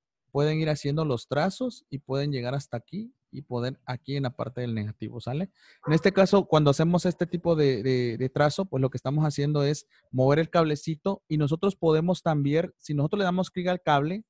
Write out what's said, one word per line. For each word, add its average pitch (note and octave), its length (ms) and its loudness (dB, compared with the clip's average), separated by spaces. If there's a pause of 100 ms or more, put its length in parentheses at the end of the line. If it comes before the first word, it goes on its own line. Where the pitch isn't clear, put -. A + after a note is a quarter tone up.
(320)
pueden D3+ 280 0
ir D#3 100 0
haciendo D3 360 -2
los B2+ 220 -2
trazos F#3+ 600 -4
y C3+ 100 -10
pueden C#3 320 -4
llegar B2 220 -4
hasta C#3 240 -8
aquí G#3+ 360 -12 (200)
y C#3 100 -14
poder B2 420 -6
aquí C3 320 -8
en C#3 60 -2
la B2+ 120 -4
parte A#2+ 260 -8
del A#2+ 120 -4
negativo, A2 480 -8
¿sale? D3 300 -8 (360)
En D3+ 60 2
este E3 180 4
caso, G3 340 4
cuando D3+ 240 4
hacemos E3 360 2
este F3 200 -2
tipo E3+ 300 -2
de, C3+ 260 2
de, B2 360 0
de B2+ 120 -2
trazo, D3+ 360 0
pues C3 160 -4
lo C3 80 2
que - 80 -6
estamos D3+ 280 -2
haciendo D3 380 0
es D3 240 -2 (220)
mover C3 300 4
el E3 100 -2
cablecito D#3+ 800 -2
y D#3 80 0
nosotros D#3+ 400 0
podemos E3 460 2
también, D#3 540 0
si - 160 -8
nosotros D3+ 260 0
le G3 60 0
damos F3+ 240 -2
clic F3+ 180 -6
al F3+ 140 -2
cable D#3 480 0